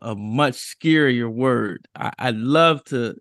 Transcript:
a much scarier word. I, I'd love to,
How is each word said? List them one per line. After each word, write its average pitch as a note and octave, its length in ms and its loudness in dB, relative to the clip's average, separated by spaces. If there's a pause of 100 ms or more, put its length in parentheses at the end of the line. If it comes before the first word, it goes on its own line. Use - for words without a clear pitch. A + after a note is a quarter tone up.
a A2+ 120 -8
much A#2 420 0
scarier C3+ 760 0
word. A#2 640 -2
I, - 240 -6
I'd B2 160 -2
love D3+ 500 2
to, A#2+ 360 -4